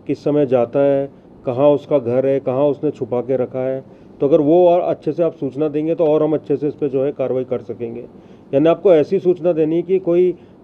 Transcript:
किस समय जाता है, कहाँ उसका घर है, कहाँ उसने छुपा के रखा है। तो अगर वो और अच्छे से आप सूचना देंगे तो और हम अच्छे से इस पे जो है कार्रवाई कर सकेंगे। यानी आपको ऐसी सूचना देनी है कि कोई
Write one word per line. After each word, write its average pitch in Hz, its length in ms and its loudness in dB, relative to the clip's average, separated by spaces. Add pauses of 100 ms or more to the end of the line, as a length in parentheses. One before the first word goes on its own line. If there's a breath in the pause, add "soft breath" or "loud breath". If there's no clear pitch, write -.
किस 139 180 -6
समय 147 220 0
जाता 123 340 0
है, 139 280 0 (380 loud breath)
कहाँ 135 240 2
उसका 147 280 0
घर 123 280 0
है, 135 140 0
कहाँ 131 240 -2
उसने 147 260 -2
छुपा 123 300 -6
के 127 160 -4
रखा 123 240 -6
है। 131 220 -6 (380 loud breath)
तो 143 80 0
अगर 165 120 4
वो 170 280 4
और 175 140 4
अच्छे 156 300 -4
से 147 100 -4
आप 160 120 -2
सूचना 139 340 -4
देंगे 151 260 -4
तो 165 120 0
और 151 160 2
हम 156 120 0
अच्छे 147 220 -2
से 147 120 -4
इस 135 60 -6
पे 147 140 -4
जो 131 160 -2
है 143 80 -2
कार्रवाई 127 320 -4
कर 123 160 -6
सकेंगे। 117 440 -10 (500 loud breath)
यानी 151 140 4
आपको 170 240 2
ऐसी 160 260 2
सूचना 170 340 0
देनी 156 240 0
है 175 60 -2
कि 185 180 -2
कोई 180 340 0 (300 loud breath)